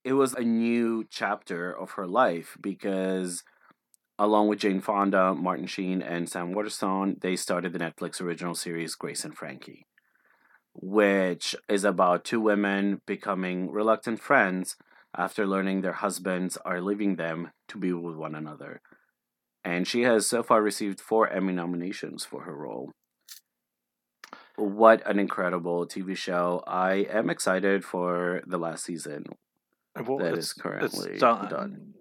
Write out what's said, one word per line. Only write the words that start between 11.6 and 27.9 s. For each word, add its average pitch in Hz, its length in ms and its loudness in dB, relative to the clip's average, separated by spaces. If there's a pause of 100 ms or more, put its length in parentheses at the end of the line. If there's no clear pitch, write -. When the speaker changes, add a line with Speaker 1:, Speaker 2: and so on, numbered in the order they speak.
Speaker 1:
is 101 160 2
about 90 400 4
two 117 160 0
women 101 680 2
becoming 92 640 -4
reluctant 107 500 0
friends 95 560 2 (400)
after 95 300 -2
learning 95 360 0
their 92 100 -2
husbands 92 720 -4
are 90 160 -4
leaving 101 360 0
them 82 360 -6 (160)
to 110 100 -14
be 92 140 -2
with 85 240 -6
one 78 180 -8
another. - 460 -12 (840)
And 90 220 0
she 120 160 0
has 117 240 4
so 117 160 0
far 113 180 6
received 104 400 -2
four 110 300 2
Emmy 92 220 0
nominations 87 720 -6
for - 180 -12
her 80 120 -10
role. 65 360 -10 (1700)
What 107 500 8
an 101 120 2
incredible 87 680 0
T - 160 -10
V 92 120 -6
show. 87 520 0
I 95 440 2
am 113 200 0
excited 98 540 0
for 90 600 -2